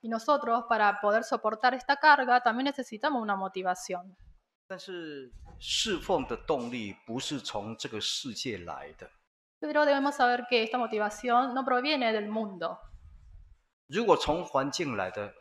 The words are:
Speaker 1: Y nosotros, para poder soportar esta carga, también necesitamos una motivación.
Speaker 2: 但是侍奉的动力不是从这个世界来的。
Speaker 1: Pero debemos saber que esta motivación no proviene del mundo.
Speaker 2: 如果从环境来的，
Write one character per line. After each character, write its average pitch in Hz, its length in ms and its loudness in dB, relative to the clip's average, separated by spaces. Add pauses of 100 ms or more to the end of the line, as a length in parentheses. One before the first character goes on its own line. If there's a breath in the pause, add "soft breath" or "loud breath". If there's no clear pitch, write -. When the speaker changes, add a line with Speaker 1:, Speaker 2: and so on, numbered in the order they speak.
Speaker 1:
Y 233 60 -10
nosotros, 233 600 0
para 208 320 4
poder 214 240 2
soportar 226 500 0
esta 269 220 0
carga, 262 440 6
también 247 260 0
necesitamos 262 540 -4
una 208 140 -2
motivación. 185 800 -6 (540)
Speaker 2:
但 185 100 -10
是 151 540 -12 (260)
侍 - 400 -2
奉 151 280 2
的 117 100 -4
动 123 340 -2
力 107 240 -8 (100)
不 113 140 -6
是 131 220 -6
从 110 360 -8
这 - 120 -10
个 107 120 -8
世 - 320 -6
界 104 260 -6
来 78 340 -12
的。 - 180 -20 (480)
Speaker 1:
Pero 302 260 2
debemos 285 280 2
saber 247 360 2
que 226 140 4
esta 226 160 -2
motivación 240 760 0
no 262 100 -2
proviene 254 480 2
del 208 160 -2
mundo. 190 500 -6 (1080)
Speaker 2:
如 196 180 -2
果 202 120 8
从 170 280 0
环 143 260 0
境 143 260 -4
来 92 140 -2
的， 104 300 -8